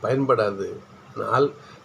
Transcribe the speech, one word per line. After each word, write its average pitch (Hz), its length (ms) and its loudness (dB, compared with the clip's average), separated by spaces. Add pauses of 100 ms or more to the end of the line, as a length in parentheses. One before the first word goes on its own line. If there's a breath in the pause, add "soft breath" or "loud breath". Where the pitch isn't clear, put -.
பயன்படாது. 107 720 0 (400)
ஆனால் 110 360 0 (320 loud breath)